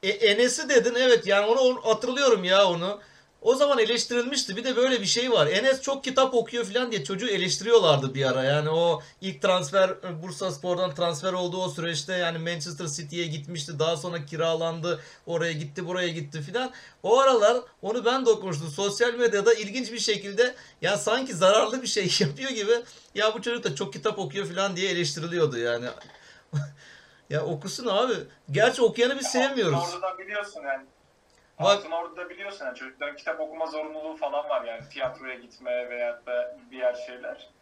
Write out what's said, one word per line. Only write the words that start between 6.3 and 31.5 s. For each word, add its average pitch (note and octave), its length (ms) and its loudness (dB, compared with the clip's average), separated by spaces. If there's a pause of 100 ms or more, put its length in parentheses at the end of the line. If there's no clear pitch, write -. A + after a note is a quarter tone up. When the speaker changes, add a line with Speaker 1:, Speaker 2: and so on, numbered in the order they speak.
Speaker 1:
okuyor A#3 320 0
falan A#3 260 -2
diye F#3+ 120 -4
çocuğu G3 240 -4
eleştiriyorlardı F3+ 840 4
bir C#3 120 0
ara. B2+ 180 0
Yani D3+ 260 0
o E3 320 2 (200)
ilk F#3 200 -8
transfer, F#3+ 480 4
e, E3+ 340 -8
Bursaspor'dan F3+ 720 -4
transfer E3+ 380 -2
olduğu F3+ 300 -2
o F3+ 60 -2
süreçte E3 440 -6
yani E3+ 240 -2
Manchester E3 500 -6
City'ye E3 400 -6
gitmişti. D3+ 520 -10
Daha D#3+ 180 0
sonra E3+ 280 -8
kiralandı. E3 760 -2 (240)
Oraya E3 260 -2
gitti, D3+ 360 -8
buraya F3+ 200 -2
gitti D#3+ 340 -6
filan. A#3+ 300 -4 (320)
O A3+ 160 6
aralar B3 380 6 (240)
onu G#3+ 240 -2
ben B3+ 200 2
de A#3 40 6
okumuştum. F3 380 0
Sosyal G3+ 460 0
medyada A3+ 400 4
ilginç G#3+ 380 -2
bir A#3 80 -8
şekilde G3+ 560 0 (260)
ya G3+ 160 0
sanki B3 360 -2
zararlı G#3+ 480 4
bir A#3 60 -6
şey F#3+ 280 0
<laughs> - 40 0
yapıyor D3+ 300 -2
gibi. A3 240 0 (420)
Ya G#3+ 180 2
bu A3 80 -8
çocuk A#3+ 220 -4
da D#3 120 -2
çok - 180 -8
kitap G3+ 260 -4
okuyor F3+ 260 -6
filan F#3 300 -2
diye F#3 160 -2
eleştiriliyordu E3 680 -2
yani. A#2+ 280 -2 (680)
<laughs> D3 60 -2 (720)
Ya D3 160 -2
okusun F#3 420 -6
abi. A3 260 2 (380)
Gerçi A#3 300 4
okuyanı A#3+ 380 4
biz C4 40 -6
Speaker 2:
Ya C4 80 -4
Speaker 1:
sevmiyoruz. B3+ 420 2
Speaker 2:
Altın - 280 -2
Ordu'da F#3 160 -4
biliyorsun G3+ 460 -8
yani. E3+ 220 -6 (720)